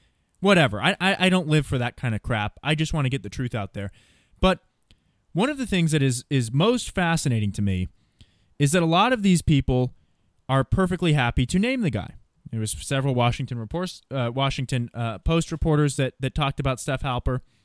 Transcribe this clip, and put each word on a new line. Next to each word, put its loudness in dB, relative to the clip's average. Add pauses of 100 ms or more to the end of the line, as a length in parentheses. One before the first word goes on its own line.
(420)
Whatever. 4
I, 2
I, 0
I 6
don't 2
live 4
for -2
that -4
kind -2
of -6
crap. -4
I 0
just -2
wanna 0
get -4
the -10
truth -6
out -6
there. -10 (480)
But 2 (760)
one 0
of -4
the -4
things 2
that 2
is, 0
is 0
most 0
fascinating 0
to -6
me 0 (680)
is 4
that 4
a 2
lot 4
of 0
these 4
people 2 (540)
are 2
perfectly 0
happy 2
to 0
name 0
the 0
guy. -6 (380)
There -4
was -4
several -2
Washington 0
reports, -8 (100)
uh, -2
Washington, -2
uh, -6
Post 0
reporters 2
that, -2
that -4
talked -2
about -2
Steph -4
Halper. -2 (240)